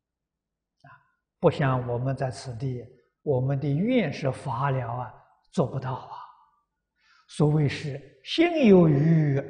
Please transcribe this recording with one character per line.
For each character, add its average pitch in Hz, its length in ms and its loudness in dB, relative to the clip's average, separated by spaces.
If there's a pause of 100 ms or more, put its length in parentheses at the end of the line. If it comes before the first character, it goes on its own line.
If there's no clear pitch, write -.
(840)
啊， - 60 -20 (500)
不 170 120 4
像 131 380 -2
我 120 100 -4
们 131 180 -4
在 131 140 -4
此 123 260 -12
地， 123 280 -8 (380)
我 135 180 0
们 139 200 -2
的 147 80 -4
愿 190 440 0
是 135 200 -4
法 135 380 -4
了 123 200 -4
啊， 123 220 -8 (400)
做 143 140 0
不 135 120 -8
到 131 160 -8
啊。 - 240 -14 (1120)
所 151 220 0
谓 151 180 0
是 - 560 -12
心 320 420 2
有 180 220 8
余 151 500 4 (120)